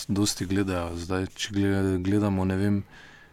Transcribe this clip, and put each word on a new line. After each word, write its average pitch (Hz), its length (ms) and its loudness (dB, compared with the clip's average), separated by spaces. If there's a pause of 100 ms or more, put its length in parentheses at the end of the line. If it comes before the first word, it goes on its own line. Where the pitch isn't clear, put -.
dosti 101 380 0
gledajo. 92 520 -2
Zdaj, 92 340 -2
če - 240 -8
gle-, 98 480 2
gledamo, 98 420 2
ne 95 120 0
vem, 101 240 2 (520)